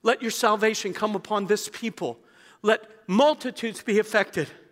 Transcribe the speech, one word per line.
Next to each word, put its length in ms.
Let 180
your 100
salvation 640
come 220
upon 320
this 200
people. 520
Let 260
multitudes 720
be 160
affected 500